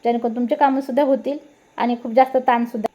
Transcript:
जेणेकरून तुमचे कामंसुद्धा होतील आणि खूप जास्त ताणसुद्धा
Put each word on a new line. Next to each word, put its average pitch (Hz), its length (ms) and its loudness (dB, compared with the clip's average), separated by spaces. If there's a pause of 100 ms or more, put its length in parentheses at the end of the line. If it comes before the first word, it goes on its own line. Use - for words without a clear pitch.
जेणेकरून 233 320 0
तुमचे 240 180 0
कामंसुद्धा 269 480 0
होतील 269 360 0 (380)
आणि 240 260 -2
खूप 233 100 -10
जास्त 262 240 4
ताणसुद्धा 240 580 0